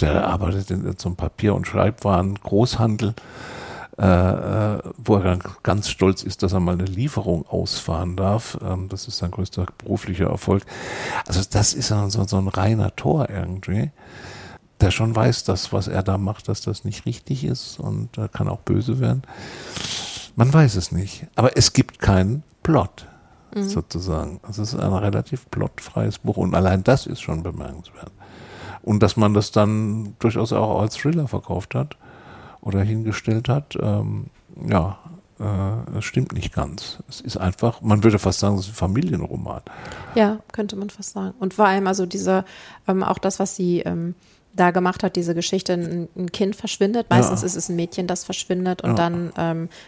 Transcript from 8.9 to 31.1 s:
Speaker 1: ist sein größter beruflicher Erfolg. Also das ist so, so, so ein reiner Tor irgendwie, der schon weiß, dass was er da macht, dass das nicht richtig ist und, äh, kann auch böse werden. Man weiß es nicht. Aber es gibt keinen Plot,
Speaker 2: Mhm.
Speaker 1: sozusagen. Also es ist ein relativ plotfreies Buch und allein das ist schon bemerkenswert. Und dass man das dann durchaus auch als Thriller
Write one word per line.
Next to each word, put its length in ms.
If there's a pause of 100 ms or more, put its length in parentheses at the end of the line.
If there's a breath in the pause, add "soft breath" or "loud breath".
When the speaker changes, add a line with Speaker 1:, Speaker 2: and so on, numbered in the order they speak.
Speaker 1:
ist 120
sein 120
größter 360 (100)
beruflicher 500
Erfolg. 380 (640 loud breath)
Also 220
das 240
ist 160
so, 200
so, 160
so 120
ein 100
reiner 480
Tor 340
irgendwie, 600 (920 loud breath)
der 100
schon 240
weiß, 280
dass 280
was 160
er 160
da 140
macht, 320
dass 120
das 240
nicht 200
richtig 380
ist 360
und, 380
äh, 120
kann 180
auch 140
böse 380
werden. 220 (1160 loud breath)
Man 160
weiß 240
es 160
nicht. 440
Aber 200
es 180
gibt 260
keinen 440 (200)
Plot, 440 (480 soft breath)
Speaker 2:
Mhm. 140
Speaker 1:
sozusagen. 720
Also 220
es 100
ist 60
ein 140
relativ 580
plotfreies 640
Buch 200
und 180
allein 280
das 220
ist 160
schon 220
bemerkenswert. 680 (680 loud breath)
Und 220
dass 120
man 200
das 160
dann 640
durchaus 340
auch 300
als 140
Thriller 320